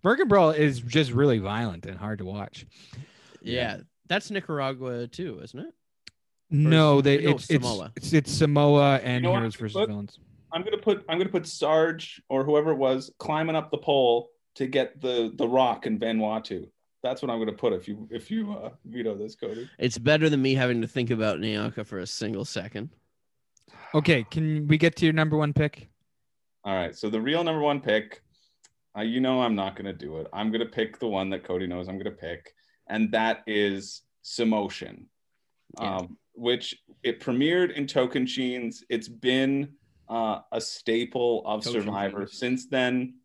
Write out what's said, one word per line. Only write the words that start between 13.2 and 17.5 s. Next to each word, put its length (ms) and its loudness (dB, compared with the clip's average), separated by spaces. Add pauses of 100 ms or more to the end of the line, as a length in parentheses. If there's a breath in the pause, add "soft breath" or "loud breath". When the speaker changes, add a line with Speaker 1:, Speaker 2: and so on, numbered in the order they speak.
Speaker 3:
up 160 -4
the 60 -4
pole 520 4 (240)
to 140 -4
get 320 -2
the, 340 0
the 140 -2
rock 380 2
in 120 -2
Vanuatu. 720 -2 (340)
That's 180 -4
what 120 -4
I'm 80 -2
gonna 120 -2